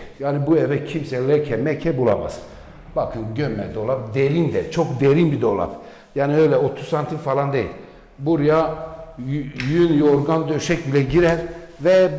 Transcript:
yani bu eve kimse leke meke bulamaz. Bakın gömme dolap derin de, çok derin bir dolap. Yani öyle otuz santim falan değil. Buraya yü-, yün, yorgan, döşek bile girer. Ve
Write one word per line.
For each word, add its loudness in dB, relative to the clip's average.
yani -2
bu 6
eve 0
kimse -4
leke 2
meke -2
bulamaz. 0
Bakın -6
gömme -4
dolap -4
derin 2
de, -2
çok -2
derin 4
bir -2
dolap. 0
Yani 0
öyle 4
otuz -2
santim -4
falan -2
değil. 0
Buraya 2
yü-, -6
yün, 4
yorgan, 2
döşek -2
bile 2
girer. 2
Ve 6